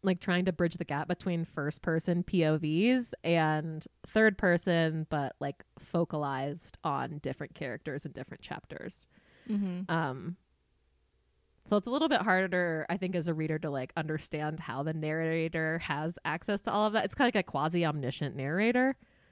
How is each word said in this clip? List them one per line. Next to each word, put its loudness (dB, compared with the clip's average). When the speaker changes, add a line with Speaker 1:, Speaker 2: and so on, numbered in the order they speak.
Speaker 1:
like, 2
trying 2
to 2
bridge 0
the -4
gap -2
between -2
first -4
person 2
P 4
O 4
Vs 2
and 2
third 6
person, 2
but, -2
like, -6
focalized -4
on -2
different -8
characters -8
and -8
different -12
chapters. -12
Speaker 2:
Mm-hmm. -2
Speaker 1:
Um, -2
so 4
it's 0
a -6
little 2
bit 2
harder, 2
I -2
think, -4
as 0
a 0
reader 0
to, -4
like, -4
understand -4
how -6
the 0
narrator 0
has -4
access -2
to -4
all 4
of 0
that. 2
It's -4
kinda 4
like 0
a 4
quasi-omniscient 0
narrator, 2